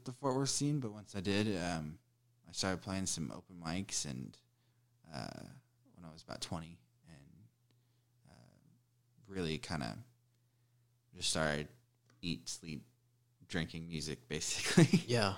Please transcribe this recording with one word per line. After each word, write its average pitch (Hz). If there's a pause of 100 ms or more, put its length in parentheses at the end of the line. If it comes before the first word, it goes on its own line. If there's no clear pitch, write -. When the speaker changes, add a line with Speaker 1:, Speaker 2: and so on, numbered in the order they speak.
Speaker 1:
the 127
Fort 131
Worth 135
scene, 147
but 110
once 104
I 98
did, 101 (140)
um, 82 (500)
I -
started 92
playing 95
some 80
open -
mics 85
and, 64 (760)
uh, 50 (540)
when 85
I 80
was 82
about -
twenty, 82 (300)
and, -
uh, - (960)
really 87
kinda 64 (1160)
just 87
started 76 (540)
eat, 85
sleep, 76 (640)
drinking 85
music, 80
<laughs> -
basically. -
Speaker 2:
Yeah. 104